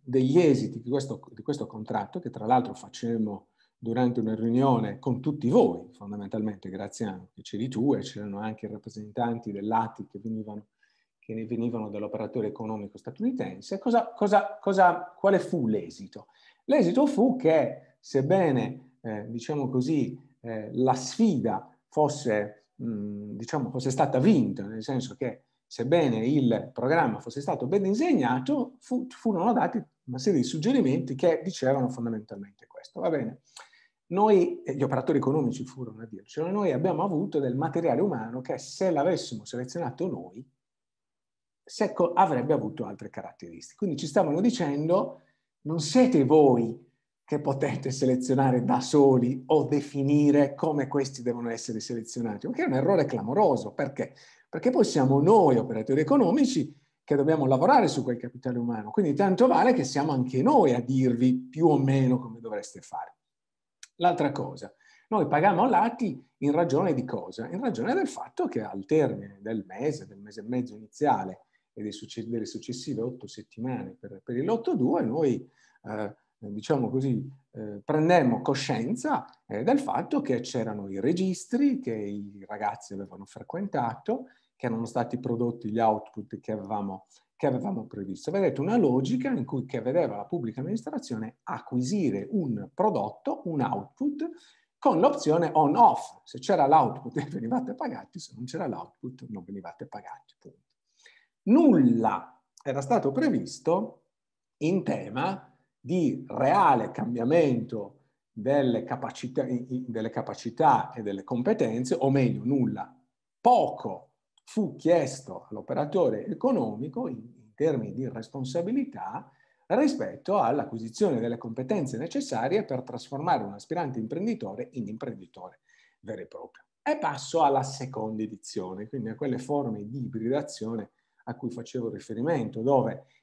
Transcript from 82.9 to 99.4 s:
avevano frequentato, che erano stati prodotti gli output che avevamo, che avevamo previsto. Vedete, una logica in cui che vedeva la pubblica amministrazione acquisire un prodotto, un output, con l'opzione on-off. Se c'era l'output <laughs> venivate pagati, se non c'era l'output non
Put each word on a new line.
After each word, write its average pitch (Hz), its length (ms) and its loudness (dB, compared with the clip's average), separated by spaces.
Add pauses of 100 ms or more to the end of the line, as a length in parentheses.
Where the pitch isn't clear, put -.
avevano 98 320 -12
frequentato, 185 1000 -4 (280)
che - 100 -6
erano 113 200 -2
stati 120 320 -2
prodotti 120 520 -2
gli 110 100 -2
output 107 580 0
che - 140 -8
avevamo, 101 540 -6 (280)
che - 140 -4
avevamo 117 380 -2
previsto. 95 440 -10
Vedete, 170 300 0
una 190 160 0
logica 196 540 2
in 220 140 -2
cui 135 220 -6
che 123 140 -6
vedeva 127 360 0
la 104 100 -10
pubblica 127 340 -6
amministrazione 175 840 -8
acquisire 127 880 -2
un 123 420 -2
prodotto, 180 760 -2
un 160 140 -2
output, 294 720 -4 (480)
con 196 220 4
l'opzione 170 540 4
on-off. 156 680 4
Se - 140 -18
c'era 160 280 4
l'output 139 580 4
<laughs> - 60 -10
venivate 254 440 -4
pagati, - 460 -10
se - 160 -18
non 120 80 -12
c'era 160 240 -6
l'output 127 600 -10
non 104 140 -10